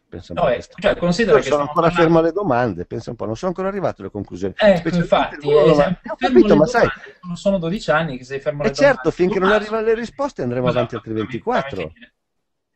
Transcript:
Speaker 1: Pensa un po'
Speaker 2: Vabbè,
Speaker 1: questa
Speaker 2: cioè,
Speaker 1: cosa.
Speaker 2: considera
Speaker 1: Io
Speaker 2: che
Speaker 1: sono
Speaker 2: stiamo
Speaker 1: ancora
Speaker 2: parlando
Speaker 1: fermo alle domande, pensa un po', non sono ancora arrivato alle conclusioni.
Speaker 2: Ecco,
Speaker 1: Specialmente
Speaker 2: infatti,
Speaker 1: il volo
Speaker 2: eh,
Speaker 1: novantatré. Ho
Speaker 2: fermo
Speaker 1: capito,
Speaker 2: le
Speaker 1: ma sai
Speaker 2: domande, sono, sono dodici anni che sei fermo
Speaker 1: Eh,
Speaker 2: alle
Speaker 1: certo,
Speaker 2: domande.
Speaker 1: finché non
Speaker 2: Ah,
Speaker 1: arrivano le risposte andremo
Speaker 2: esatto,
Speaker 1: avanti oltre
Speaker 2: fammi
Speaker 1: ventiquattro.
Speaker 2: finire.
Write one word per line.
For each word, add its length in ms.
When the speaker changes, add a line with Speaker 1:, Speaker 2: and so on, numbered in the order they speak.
Speaker 1:
Pensa 260
un 60
po' 60
Speaker 2:
Vabbè, 80
Speaker 1:
questa 260
Speaker 2:
cioè, 180
Speaker 1:
cosa. 0
Speaker 2:
considera 420
Speaker 1:
Io 20
Speaker 2:
che 100
Speaker 1:
sono 120
Speaker 2:
stiamo 0
Speaker 1:
ancora 260
Speaker 2:
parlando 140
Speaker 1:
fermo 160
alle 140
domande, 520
pensa 260
un 60
po', 80
non 120
sono 140
ancora 180
arrivato 340
alle 80
conclusioni. 440
Speaker 2:
Ecco, 180
Speaker 1:
Specialmente 240
Speaker 2:
infatti, 400
Speaker 1:
il 60
volo 220
Speaker 2:
eh, 0
Speaker 1:
novantatré. 460
Ho 60
Speaker 2:
fermo 100
Speaker 1:
capito, 200
Speaker 2:
le 100
Speaker 1:
ma 100
sai 160
Speaker 2:
domande, 380
sono, 160
sono 220
dodici 320
anni 280
che 60
sei 160
fermo 220
Speaker 1:
Eh, 20
Speaker 2:
alle 80
Speaker 1:
certo, 380
Speaker 2:
domande. 0
Speaker 1:
finché 280
non 120
Speaker 2:
Ah, 60
Speaker 1:
arrivano 300
le 80
risposte 480
andremo 260
Speaker 2:
esatto, 80
Speaker 1:
avanti 180
oltre 200
Speaker 2:
fammi 60
Speaker 1:
ventiquattro. 720
Speaker 2:
finire. 220